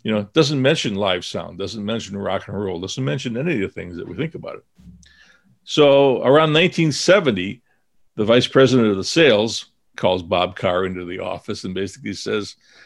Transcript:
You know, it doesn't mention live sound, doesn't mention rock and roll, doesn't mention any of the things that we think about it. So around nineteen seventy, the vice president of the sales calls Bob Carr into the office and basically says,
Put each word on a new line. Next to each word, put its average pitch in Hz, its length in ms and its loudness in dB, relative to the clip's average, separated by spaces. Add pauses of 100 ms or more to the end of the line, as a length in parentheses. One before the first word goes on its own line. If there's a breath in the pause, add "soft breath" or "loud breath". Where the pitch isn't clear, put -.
You 110 100 -4
know, 107 60 0
it 104 160 -6
doesn't 147 260 2
mention 135 360 0
live 92 280 -2
sound, 87 340 -10
doesn't 104 260 -8
mention 104 320 -8
rock 98 320 -6
and 98 120 -8
roll, 92 200 -6
doesn't 95 240 -8
mention 131 320 -6
any 160 180 -4
of 113 60 -4
the 95 80 -4
things 90 280 -14
that 80 100 -12
we 87 100 -14
think 156 180 -8
about - 220 -14
it. - 80 -20 (1000 soft breath)
So 139 580 4
around 151 300 4
nineteen 165 380 4
seventy, 127 720 2 (540)
the 110 80 -2
vice 117 240 4
president 127 400 4
of 101 80 0
the 95 80 -4
sales 117 640 2 (300)
calls 92 260 0
Bob 90 340 -2
Carr 92 280 0
into 92 200 -6
the 92 160 -10
office 92 420 -10
and 92 120 -8
basically 98 380 -8
says, 104 440 -8 (280 soft breath)